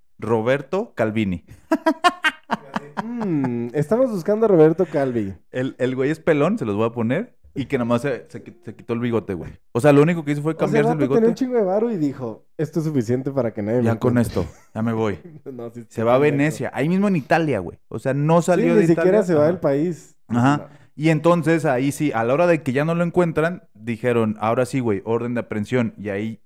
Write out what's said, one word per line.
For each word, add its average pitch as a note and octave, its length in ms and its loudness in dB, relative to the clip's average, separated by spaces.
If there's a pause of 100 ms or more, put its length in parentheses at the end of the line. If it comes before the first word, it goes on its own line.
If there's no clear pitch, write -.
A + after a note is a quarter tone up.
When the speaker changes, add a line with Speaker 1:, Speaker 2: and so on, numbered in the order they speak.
(200)
Speaker 1:
Roberto C3 760 -2
Calvini." G#2+ 500 -2 (240)
<laughs> D#4+ 640 0 (720)
Speaker 2:
Mm, D3 680 -4
estamos A3 380 0
buscando G#3+ 360 0
a - 20 4
Roberto E3 380 6
Calvi. B2+ 480 -2 (160)
Speaker 1:
El, B2+ 280 -4
el C3 180 0
güey C3 140 0
es D#3 100 -4
pelón, E3 380 2
se C3 80 -6
los G2+ 100 -2
voy A2 100 0
a A2+ 60 -4
poner, B2 440 -4 (180)
y B2 120 -6
que C3+ 120 -2
nomás A#2+ 240 0
se, C3 260 -6
se A2+ 160 -16
qui-, G#2+ 200 -20
se A2 100 -14
quitó - 180 -8
el A#2 80 -4
bigote, A2+ 340 -2
güey. D#2 160 -10 (220)
O A#2+ 80 -2
sea, D3 120 6
lo C#3+ 100 8
único E3 220 0
que C#3+ 80 -2
hizo D3 100 -4
fue D#3 100 -2
Speaker 2:
O D#3+ 60 -8
sea, D#3 80 0
el - 60 -2
Speaker 1:
cambiarse A3 200 2
el - 40 -2
Speaker 2:
vato C#4 80 0
Speaker 1:
bigote. C3+ 160 2
Speaker 2:
tenía A3 100 4
un - 40 0
chingo B3+ 220 -4
de A3 60 2
varo G#3 280 0
y G#3+ 60 -4
dijo, B2+ 500 -6 (120)
"Esto D#3+ 220 -4
es D3+ 60 -2
suficiente C3 440 -2
para A#2+ 220 -2
que G#2+ 100 -8
nadie A2+ 160 0
me A#2+ 60 0
Speaker 1:
Ya A2+ 140 0
con B2 200 0
Speaker 2:
encuentre". G#2+ 240 0
Speaker 1:
esto, D#2+ 120 -10 (200)
ya A2 80 -4
me A#2 100 -2
voy. A2 260 -2 (140)
Speaker 2:
<laughs> D#3 200 -20
No, A#2+ 180 -12
sí, A#2 180 -16
Speaker 1:
Se - 160 -6
va A#2+ 100 4
a C3+ 60 6
Speaker 2:
pendejo. D3 180 2
Speaker 1:
Venecia, C#3+ 360 -2
ahí C3+ 140 -2
mismo F#3+ 200 2
en F#3+ 80 2
Italia, D3+ 440 0
güey. - 180 -10 (100)
O - 100 -8
sea, C3+ 160 -2
no D#3+ 280 4
Speaker 2:
Sí, - 40 -4
Speaker 1:
salió A3 280 2
Speaker 2:
ni G#3+ 80 6
Speaker 1:
de E3 40 4
Speaker 2:
siquiera E3 220 4
Speaker 1:
Italia. G#3 140 4
Speaker 2:
se F3 120 0
va D3 80 4
Speaker 1:
Ajá. D3+ 60 4
Speaker 2:
del F3+ 120 -2
país. D3+ 560 -2 (120)
Speaker 1:
Ajá. B2 280 2 (140)
Speaker 2:
No. - 100 -20 (160)
Speaker 1:
Y D#3 120 0
entonces D#3+ 560 2
ahí C#3 280 0
sí, D3 220 -2
a A2+ 100 0
la B2 100 0
hora E3+ 120 2
de E3+ 160 2
que B2+ 100 -4
ya C#3 120 0
no E3+ 100 -2
lo E3+ 100 0
encuentran, E3+ 600 -2 (100)
dijeron, A2+ 680 -2
"Ahora A#2 260 0
sí, C3+ 140 -4
güey, G#2+ 240 0
orden A#2 300 -2
de A#2 60 -2
aprehensión." G#2+ 560 -2
Y G2+ 140 -8
ahí G#2+ 360 -6